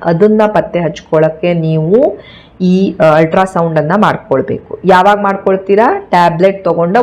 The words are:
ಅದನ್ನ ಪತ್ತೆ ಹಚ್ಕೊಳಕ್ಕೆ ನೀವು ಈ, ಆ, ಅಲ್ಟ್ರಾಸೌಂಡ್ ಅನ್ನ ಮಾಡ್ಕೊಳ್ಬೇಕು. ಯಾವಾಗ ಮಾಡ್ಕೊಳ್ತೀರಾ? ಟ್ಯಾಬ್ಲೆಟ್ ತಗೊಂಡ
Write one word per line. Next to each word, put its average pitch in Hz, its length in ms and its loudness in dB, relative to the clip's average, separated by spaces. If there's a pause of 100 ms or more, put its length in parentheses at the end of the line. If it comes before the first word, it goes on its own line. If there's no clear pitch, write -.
ಅದನ್ನ 208 440 2
ಪತ್ತೆ 175 320 -4
ಹಚ್ಕೊಳಕ್ಕೆ 160 720 -2
ನೀವು 160 640 0 (440)
ಈ, 185 400 0
ಆ, - 20 4
ಅಲ್ಟ್ರಾಸೌಂಡ್ 165 760 0
ಅನ್ನ 151 180 -2
ಮಾಡ್ಕೊಳ್ಬೇಕು. - 880 -4
ಯಾವಾಗ 190 360 4
ಮಾಡ್ಕೊಳ್ತೀರಾ? 196 880 -2
ಟ್ಯಾಬ್ಲೆಟ್ 190 560 0
ತಗೊಂಡ 170 380 -2